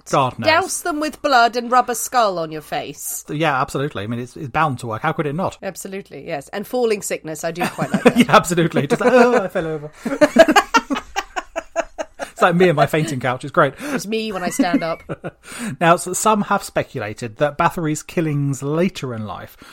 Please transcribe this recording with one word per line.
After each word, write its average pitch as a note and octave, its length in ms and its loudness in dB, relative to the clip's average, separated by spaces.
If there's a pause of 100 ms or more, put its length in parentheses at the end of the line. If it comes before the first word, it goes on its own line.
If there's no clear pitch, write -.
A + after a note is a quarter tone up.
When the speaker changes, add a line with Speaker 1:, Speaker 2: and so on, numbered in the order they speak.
Speaker 1:
God C#3 300 2
knows. A#3 80 -2
Speaker 2:
Douse E4 340 2
them D#4+ 180 -4
with D4+ 220 -6
blood A#3+ 340 4
and A#3 160 -4
rub B3 180 4
a A#3+ 60 -4
skull G#3 440 0
on E3 120 -4
your D#3 100 -10
face. - 680 -8
Speaker 1:
Yeah, D3+ 300 0
absolutely. C3+ 440 -4
I G#2+ 40 -6
mean, A#2+ 120 -4
it's, B2+ 180 -10
it's D#3 120 -8
bound D3+ 300 0
to A#2+ 80 -10
work. A2 140 -6
How D#3+ 100 0
could D#3 160 -2
it C#3 80 -4
not? F3 260 -4
Speaker 2:
Absolutely, F#3+ 640 -12
yes. D3 240 -8
And G3+ 160 -8
falling A3+ 360 0
sickness, D#3 420 -6
I E3 80 -4
do E3+ 160 -4
quite - 240 -4
Speaker 1:
<laughs> - 20 -2
Speaker 2:
like G3+ 100 2
that. - 140 2
Speaker 1:
Yeah, A#3 120 4
absolutely. E3+ 580 2
Just - 140 0
like, A#3+ 120 4
"Oh, A#3+ 300 6
I F#3 40 -4
fell E3+ 200 -4
over." D3+ 240 -8 (140)
<laughs> C4+ 580 6 (1600)
It's - 240 -12
like F3+ 120 6
me F3+ 140 6
and D#3 60 4
my C#3 100 4
fainting D3+ 340 0
couch. B2+ 240 -2
It's C#3+ 80 -10
great. C#3+ 280 4
Speaker 2:
It's C4 260 -6
me A3 260 -4
when F#3 120 -6
I F3 60 -2
stand E3+ 340 0
up. E3 240 -6
Speaker 1:
<laughs> - 760 -10
Now, E3+ 140 6
s-, F3+ 240 -4
some G#3+ 240 2
have G3+ 180 0
speculated G#2+ 760 -6
that C#3+ 200 0
Bathory's D#3+ 460 0
killings C#3+ 580 -2
later D3 540 -2
in A2 100 -8
life - 320 -12 (160)